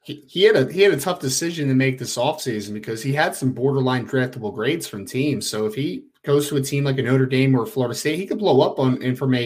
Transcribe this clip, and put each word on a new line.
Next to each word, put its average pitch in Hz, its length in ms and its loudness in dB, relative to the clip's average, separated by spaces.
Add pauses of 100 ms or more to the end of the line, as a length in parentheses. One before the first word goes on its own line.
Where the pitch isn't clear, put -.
he, - 240 -16
he 175 160 -2
had 214 140 8
a, 170 160 2
he 185 100 4
had 196 100 6
a 139 80 0
tough 180 200 -2
decision 151 480 -2
to 135 60 2
make 131 240 2
this - 180 -8
offseason 117 580 -2
because 110 280 -8
he 135 100 -2
had 170 240 0
some 127 160 0
borderline 127 540 0
draftable 123 480 -2
grades 131 340 -2
from 98 180 -10
teams. 127 420 -2
So 107 180 -2
if 107 80 -4
he 151 300 -6 (200)
goes 143 240 2
to 147 80 -2
a 135 40 0
team 139 240 -2
like 135 140 0
a 131 40 0
Notre 127 240 2
Dame 131 280 2
or 117 100 2
Florida 120 300 -4
State, 151 240 -2
he 196 80 -6
could 214 120 -4
blow 139 220 4
up - 180 2
on, 127 240 2
and 127 140 -2
from 131 180 0
a 123 120 2